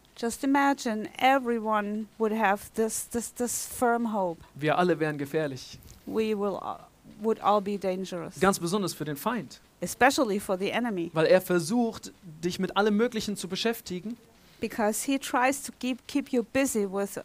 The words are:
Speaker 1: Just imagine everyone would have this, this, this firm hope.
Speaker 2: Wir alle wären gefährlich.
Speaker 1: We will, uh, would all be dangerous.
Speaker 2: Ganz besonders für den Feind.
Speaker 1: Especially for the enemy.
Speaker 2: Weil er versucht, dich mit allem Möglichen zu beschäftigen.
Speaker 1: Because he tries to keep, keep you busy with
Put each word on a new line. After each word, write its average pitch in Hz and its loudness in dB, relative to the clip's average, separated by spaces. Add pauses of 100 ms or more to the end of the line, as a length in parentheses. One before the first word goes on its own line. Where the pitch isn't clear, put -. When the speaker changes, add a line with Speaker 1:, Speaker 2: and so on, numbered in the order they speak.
(160)
Speaker 1:
Just 233 -4
imagine 277 2 (100)
everyone 220 2 (120)
would 220 2
have 208 2
this, 220 -2
this, 233 -6
this - -4
firm 233 0
hope. 185 -2 (140)
Speaker 2:
Wir 151 2
alle 175 4
wären 151 0
gefährlich. 139 -4 (280)
Speaker 1:
We 214 -2
will, 202 -2
uh, - -8 (440)
would 220 0
all 208 4
be 202 -4
dangerous. 185 -6
Speaker 2:
Ganz 196 6
besonders 170 -2
für - -6
den 151 -4
Feind. 214 -6 (200)
Speaker 1:
Especially 240 2
for 196 -2
the 185 -2
enemy. 185 -2
Speaker 2:
Weil 160 4
er 180 8
versucht, 185 0 (320)
dich 175 -2
mit 185 -2
allem 208 4
Möglichen 220 0
zu 185 -10
beschäftigen. 190 -4 (440)
Speaker 1:
Because 214 0
he 269 0
tries 269 0
to - -12
keep, 247 -4
keep 277 -4
you 240 2
busy 247 0
with 196 -4